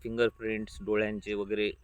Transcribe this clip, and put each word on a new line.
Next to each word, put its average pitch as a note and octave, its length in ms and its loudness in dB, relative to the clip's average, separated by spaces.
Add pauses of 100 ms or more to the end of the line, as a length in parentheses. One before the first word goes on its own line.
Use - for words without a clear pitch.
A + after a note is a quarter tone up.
फिंगरप्रिंट्स, A2 760 0
डोळ्यांचे G#2 540 0
वगैरे G2+ 360 0 (140)